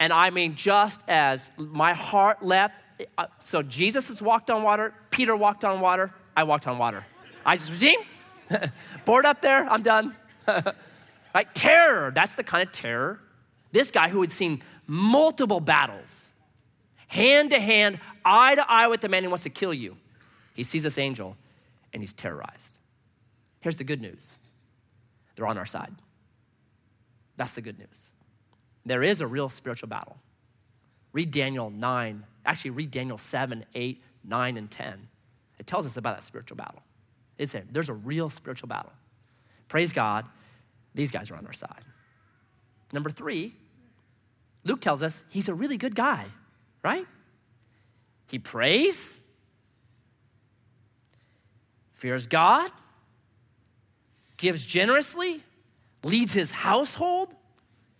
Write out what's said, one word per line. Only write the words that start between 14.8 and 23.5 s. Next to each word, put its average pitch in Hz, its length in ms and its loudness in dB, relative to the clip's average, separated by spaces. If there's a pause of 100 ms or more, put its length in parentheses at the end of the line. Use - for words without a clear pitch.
multiple 220 720 2
battles, 143 720 0 (720)
hand 277 440 6
to 269 100 4
hand, 208 400 4 (240)
eye 247 320 8
to 285 120 2
eye 233 200 6
with 226 140 -2
the 214 60 -2
man 190 140 2
who 185 80 -4
wants 175 140 -2
to - 60 -8
kill 185 220 -4
you. 113 260 -8 (560)
He 120 100 -6
sees 156 180 -4
this 147 160 -2
angel, 113 380 -6 (560)
and 107 100 -12
he's 98 100 -10
terrorized. - 640 -14 (840)